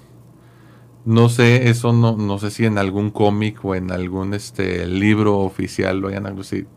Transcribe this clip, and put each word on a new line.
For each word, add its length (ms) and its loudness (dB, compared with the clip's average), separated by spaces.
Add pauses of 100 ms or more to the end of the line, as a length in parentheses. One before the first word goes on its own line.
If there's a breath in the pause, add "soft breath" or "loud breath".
(1040 loud breath)
no 240 6
sé, 400 4
eso 240 2
no, 240 4
no 220 -4
sé 140 -6
si 120 -2
en 140 0
algún 320 -2
cómic 540 0
o 100 -2
en 160 -6
algún, 440 -6
este, 520 -6
libro 540 2
oficial 580 -4
lo 100 -6
hayan 180 -8
algo, 180 -12
si, 220 -8 (100)